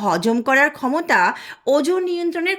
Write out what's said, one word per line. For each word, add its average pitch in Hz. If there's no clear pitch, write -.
হজম 208
করার 277
ক্ষমতা, 269
ওজন 302
নিয়ন্ত্রণের 349